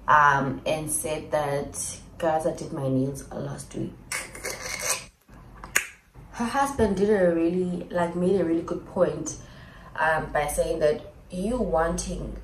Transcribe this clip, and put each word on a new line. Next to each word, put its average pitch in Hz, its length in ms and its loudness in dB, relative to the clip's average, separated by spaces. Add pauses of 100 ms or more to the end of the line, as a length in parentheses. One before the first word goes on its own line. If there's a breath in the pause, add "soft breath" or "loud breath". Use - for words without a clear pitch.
um, 139 600 6
and 151 240 -2
said 156 400 -4
that, 143 680 -2 (200)
guys, 160 260 2
I 165 100 0
did 147 160 -10
my 139 160 -4
nails 131 440 0
last 143 420 -10
week. - 200 -6 (2500)
Her 233 120 -4
husband 226 520 2
did 202 120 4
a 185 240 6
really, 175 560 0
like, 175 260 0
made 180 240 4
a 165 60 2
really 165 160 2
good - 240 -6
point, 151 520 0 (580 loud breath)
um, 156 360 0
by 147 140 2
saying 160 360 0
that 151 200 4 (300)
you 202 260 -2
wanting 175 880 -2